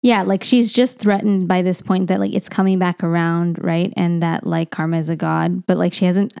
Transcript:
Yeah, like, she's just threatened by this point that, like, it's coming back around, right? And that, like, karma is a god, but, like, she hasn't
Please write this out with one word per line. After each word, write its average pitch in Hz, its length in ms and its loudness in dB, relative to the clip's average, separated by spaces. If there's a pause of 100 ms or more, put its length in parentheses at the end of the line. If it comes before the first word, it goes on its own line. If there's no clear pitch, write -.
Yeah, 226 200 4
like, 190 220 0
she's 233 280 2
just 247 260 0
threatened 202 500 0
by 185 140 2
this 180 180 0
point 185 280 -2
that, 190 120 0
like, - 140 -2
it's 196 140 -4
coming 190 300 2
back 180 260 0
around, 170 580 0
right? 170 340 0
And 170 260 0
that, 170 240 -2
like, 165 240 -2
karma 165 280 -2
is 156 100 -4
a 165 80 -2
god, 165 500 -2
but, 180 120 2
like, 175 140 0
she - 140 -2
hasn't 185 340 0